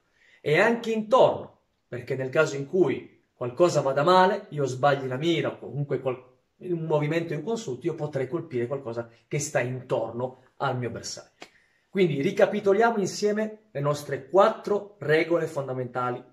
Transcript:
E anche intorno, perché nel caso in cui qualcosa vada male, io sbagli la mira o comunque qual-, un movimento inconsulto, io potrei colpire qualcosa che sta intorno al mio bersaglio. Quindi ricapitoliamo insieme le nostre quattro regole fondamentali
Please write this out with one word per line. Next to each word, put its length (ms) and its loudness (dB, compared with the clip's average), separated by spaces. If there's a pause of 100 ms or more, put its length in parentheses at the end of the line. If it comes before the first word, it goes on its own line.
(420)
E 180 2
anche 320 2
intorno, 680 4 (280)
perché 280 -8
nel 140 -4
caso 260 2
in 120 -6
cui 540 0 (100)
qualcosa 500 0
vada 220 0
male, 460 4
io 160 -4
sbagli 420 0
la 100 -4
mira 320 0
o 100 -8
comunque 400 -6
qual-, 240 -4 (340)
un 280 -6
movimento 480 0
inconsulto, 520 -6
io 80 -2
potrei 340 -6
colpire 380 -4
qualcosa 440 -6 (180)
che 100 -4
sta 220 -2
intorno 840 -4 (120)
al 200 -2
mio 120 -4
bersaglio. 400 -12 (640)
Quindi 300 2
ricapitoliamo 760 2
insieme 720 -2
le 100 -8
nostre 480 -4
quattro 680 2
regole 480 2
fondamentali 880 -6